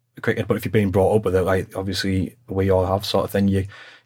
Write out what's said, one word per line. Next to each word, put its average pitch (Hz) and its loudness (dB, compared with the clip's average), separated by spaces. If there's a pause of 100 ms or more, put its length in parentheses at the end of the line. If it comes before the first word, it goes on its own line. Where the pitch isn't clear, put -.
(220)
cricket, 110 -2
but 107 0
if - -8
you've 95 -8
been 101 2
brought 95 4
up 104 0
with 92 0
it, 92 4
like, 92 -2
obviously 95 -4 (120)
we 95 0
all 92 4
have, 95 0
sort - 0
of - -8
thing, 101 2
you, 98 2
you 95 -8 (380)